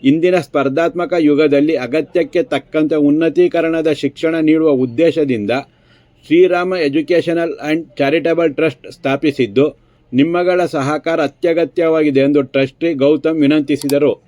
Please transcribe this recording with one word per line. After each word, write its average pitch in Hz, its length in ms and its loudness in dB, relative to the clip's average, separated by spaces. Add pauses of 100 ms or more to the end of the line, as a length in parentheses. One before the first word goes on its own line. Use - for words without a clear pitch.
ಇಂದಿನ 165 360 2
ಸ್ಪರ್ಧಾತ್ಮಕ 160 800 -2
ಯುಗದಲ್ಲಿ 147 560 2
ಅಗತ್ಯಕ್ಕೆ 151 680 -2
ತಕ್ಕಂತೆ 156 520 -4
ಉನ್ನತೀಕರಣದ 160 960 0
ಶಿಕ್ಷಣ 147 440 -4
ನೀಡುವ 160 340 2
ಉದ್ದೇಶದಿಂದ 131 840 0 (760)
ಶ್ರೀರಾಮ 175 500 2
ಎಜುಕೇಷನಲ್ 165 760 -2 (180)
and 160 120 -2 (140)
ಚಾರಿಟಬಲ್ 160 580 0
ಟ್ರಸ್ಟ್ 151 360 -6
ಸ್ಥಾಪಿಸಿದ್ದು, 135 760 -2 (460)
ನಿಮ್ಮಗಳ 175 540 0
ಸಹಕಾರ 156 560 -4
ಅತ್ಯಗತ್ಯವಾಗಿದೆ 160 1000 0
ಎಂದು 143 220 2
ಟ್ರಸ್ಟಿ 135 520 -2
ಗೌತಮ್ 151 480 0
ವಿನಂತಿಸಿದರು. 143 720 0 (140)